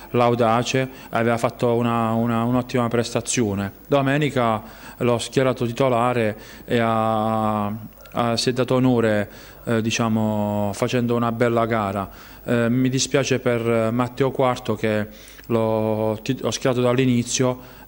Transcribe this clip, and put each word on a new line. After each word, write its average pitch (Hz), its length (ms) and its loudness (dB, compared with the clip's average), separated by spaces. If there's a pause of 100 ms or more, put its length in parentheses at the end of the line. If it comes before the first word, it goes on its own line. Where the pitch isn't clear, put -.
(100)
l'Audace, 120 760 2 (240)
aveva 117 280 0
fatto 117 380 0
una, 117 360 0
una, 117 300 0
un'ottima 123 460 0
prestazione. 113 840 -2 (140)
Domenica 135 760 0 (360)
l'ho 120 180 2
schierato 127 480 0
titolare 117 720 2 (300)
e 120 120 0
ha, 110 880 0 (460)
ha, 117 240 0
si 131 140 0
è - 20 -2
dato 123 220 0
onore, 113 560 2 (340)
eh, 117 160 0
diciamo, 107 920 0
facendo 120 400 0
una 117 180 0
bella 117 320 2
gara. 101 460 -2 (340)
Eh, 120 240 0
mi 131 220 2
dispiace 131 480 0
per 113 540 0
Matteo 123 380 0
Quarto 123 440 -2
che 107 320 -2 (400)
l'ho 110 760 0
ti-, 131 180 -4
l'ho 123 100 -2
schierato 123 300 -2
dall'inizio, 127 1080 0